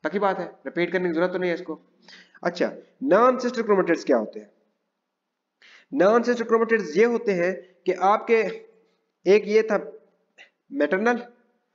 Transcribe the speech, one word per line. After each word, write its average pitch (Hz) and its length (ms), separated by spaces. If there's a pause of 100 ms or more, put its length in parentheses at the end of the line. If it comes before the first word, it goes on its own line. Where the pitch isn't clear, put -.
पक्की 202 160
बात 190 200
है, 170 60
repeat 170 460
करने 180 180
की 160 60
जरूरत 180 160
तो 180 60
नहीं 180 120
है 170 60
इसको। 160 240 (640)
अच्छा, 123 300 (300)
non 233 360
sister 240 220
chromatids 180 420
क्या 131 140
होते 107 220
हैं? - 120 (1400)
Non 208 300
sister 233 200
chromatids 220 540
ये 220 80
होते 233 260
हैं 180 440 (100)
कि 180 80
आपके 208 760 (600)
एक 196 200
ये 214 160
था 202 360 (720)
maternal 190 520 (500)